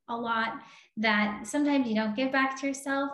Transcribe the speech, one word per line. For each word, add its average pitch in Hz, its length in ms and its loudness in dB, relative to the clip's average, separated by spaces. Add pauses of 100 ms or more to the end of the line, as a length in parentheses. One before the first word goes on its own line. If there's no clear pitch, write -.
a 233 80 -4
lot 226 380 -2 (420)
that 208 500 2
sometimes 285 400 2
you 220 80 0
don't 214 220 0
give 262 160 0
back 269 280 0
to 277 60 -2
yourself. 277 480 -2